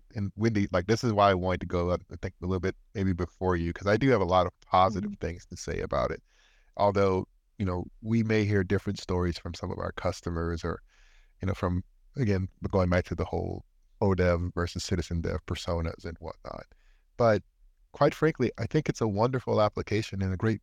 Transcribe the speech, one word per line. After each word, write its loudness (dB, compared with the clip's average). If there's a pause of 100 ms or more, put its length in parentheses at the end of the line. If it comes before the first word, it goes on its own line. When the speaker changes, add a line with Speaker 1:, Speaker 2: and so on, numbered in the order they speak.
(160)
Speaker 1:
and -4
Wendy, 2
like, 0
this 2
is 2
why 6
I 6
wanted 0
to -8
go 0
up, 0 (100)
I -14
think, -8
a -8
little 0
bit -2 (200)
maybe 0
before -2
you, -2
'cause -6
I 4
do 2
have 4
a 2
lot 4
of -8 (120)
positive 2
Speaker 2:
Mm-hmm. -8
Speaker 1:
things -10
to -16
say -6
about -2
it. -10 (520)
Although, 2 (320)
you 0
know, -2 (160)
we 0
may 2
hear 2
different -2
stories -2
from -10
some -8
of -8
our -6
customers -4
or, -4 (600)
you -2
know, 0
from, -2 (320)
again, 0 (240)
going 4
back 2
to -6
the -4
whole -6 (360)
O 4
dev 2
versus -4
citizen -2
dev -4
personas -4
and -8
whatnot. -12 (520)
But 4 (520)
quite 2
frankly, 0
I -4
think 0
it's -4
a 0
wonderful 0
application 0
and 0
a -4
great 0